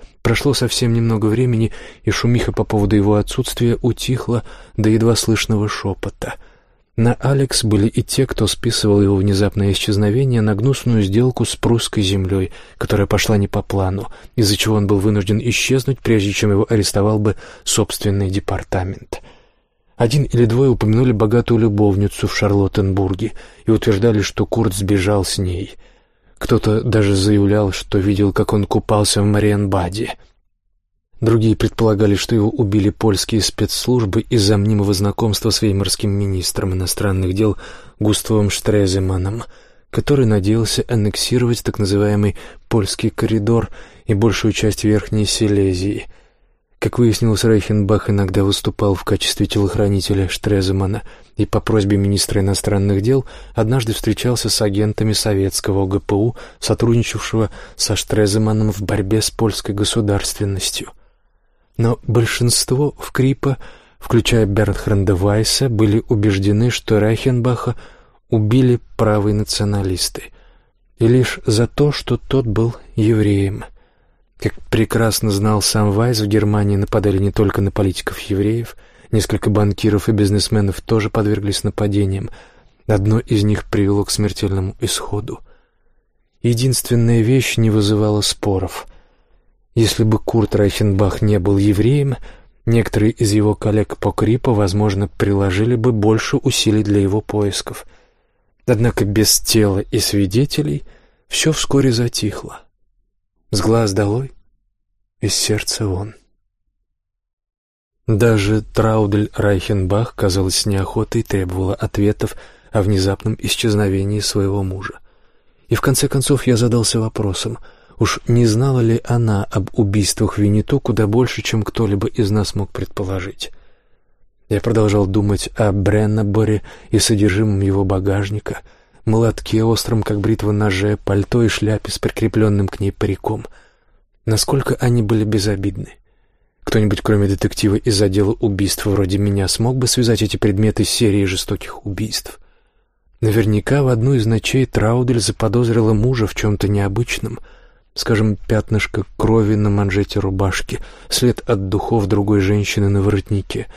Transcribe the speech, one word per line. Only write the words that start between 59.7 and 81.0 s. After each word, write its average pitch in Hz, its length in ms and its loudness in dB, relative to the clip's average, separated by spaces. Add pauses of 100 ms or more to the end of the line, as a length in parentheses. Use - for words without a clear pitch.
государственностью. 101 1120 -4 (840)
Но 117 260 0
большинство 120 960 0
в - 140 -16
Крипо, 135 460 0 (420)
включая 110 460 2
Бернхарда 98 680 0
Вайса, 104 540 0
были 110 400 2
убеждены, 104 640 2
что - 280 0
Рейхенбаха 117 800 0 (520)
убили 120 520 2 (160)
правые 107 380 2
националисты, 101 1000 -4 (640)
и 117 80 2
лишь 120 400 2
за 113 220 2
то, 143 240 0
что - 240 -4
тот 131 300 -2
был 113 280 0 (220)
евреем. 104 680 0 (760)
Как - 160 -4 (160)
прекрасно 110 600 0
знал 104 320 2
сам 104 300 2
Вайс, 113 280 0
в 107 60 -2
Германии 104 480 2
нападали 98 440 0
не 98 120 0
только 101 300 0
на 98 100 0
политиков-евреев, 101 1080 -2 (360)
несколько 107 380 0
банкиров 104 580 2
и 113 40 2
бизнесменов 101 680 0
тоже 104 300 0